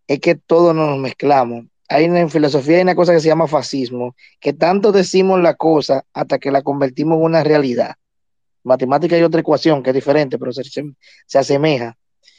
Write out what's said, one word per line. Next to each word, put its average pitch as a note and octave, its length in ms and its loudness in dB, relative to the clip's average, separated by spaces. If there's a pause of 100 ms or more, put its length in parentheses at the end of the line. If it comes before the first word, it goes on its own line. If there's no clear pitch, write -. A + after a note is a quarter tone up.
es C#3 120 -2
que E3 160 0
todos E3+ 400 2
nos D3+ 220 -2
mezclamos. B2+ 680 -2 (220)
Hay D3+ 180 2
una, F3 160 0
en E3 80 0
filosofía D3+ 480 0
hay F3+ 60 4
una F3+ 120 0
cosa F3+ 180 2
que E3 60 4
se D3+ 80 0
llama D#3 200 2
fascismo, B2+ 680 -6 (240)
que C#3+ 140 -2
tanto G3 380 2
decimos F#3+ 480 2
la E3 160 2
cosa C#3+ 580 0
hasta C#3 260 -4
que C#3 120 -6
la C#3 120 0
convertimos C#3+ 540 -2
en D#3+ 60 0
una D#3+ 200 0
realidad. C#3+ 520 0 (680)
Matemática C3+ 520 0
hay E3+ 80 4
otra D#3+ 180 2
ecuación D3+ 420 0
que C3 80 0
es C3 40 -4
diferente, C#3+ 440 0
pero B2+ 120 -8
se, B2+ 120 -10
se, C#3 200 -12 (440)
se - 120 -2
asemeja. C#3 560 -2 (440)